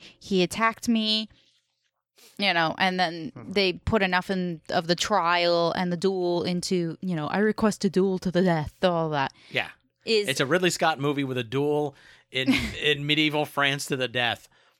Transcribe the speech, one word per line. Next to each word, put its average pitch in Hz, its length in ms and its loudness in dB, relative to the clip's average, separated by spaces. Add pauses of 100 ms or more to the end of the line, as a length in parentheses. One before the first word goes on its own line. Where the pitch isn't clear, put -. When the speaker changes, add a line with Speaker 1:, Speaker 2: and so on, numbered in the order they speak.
(200)
Speaker 1:
he 185 220 2
attacked 220 440 -2
me," 220 440 0 (1080)
you 202 140 2
know, 165 260 2
and 185 220 2
then 165 360 -4
Speaker 2:
Mm-hmm. 120 160 -14
Speaker 1:
they 190 220 2
put 196 280 0
enough 185 280 0
in, 180 380 -2
of 170 180 0
the 170 80 2
trial 175 800 2
and 180 200 -2
the 175 40 -2
duel 175 480 0
into, 175 560 -2
you 185 160 -4
know, 151 120 -4
"I 185 100 0
request 214 480 0
a 180 40 2
duel 185 300 2
to 185 100 -4
the 175 120 2
death," 165 400 0
all 170 280 0
that. 143 220 -2 (180)
Speaker 2:
Yeah. 110 180 -2 (360)
Speaker 1:
Is 208 240 2
Speaker 2:
It's 135 120 -2
a 143 60 2
Ridley 175 240 2
Scott 160 300 0
movie 143 240 0
with 127 140 -4
a 123 60 -4
duel 143 500 -2 (360)
in, 131 220 0
Speaker 1:
<laughs> 240 300 -2
Speaker 2:
in 143 240 0
medieval 151 400 2
France 143 400 -2
to 147 100 -2
the 127 120 -2
death. 117 400 -2 (320)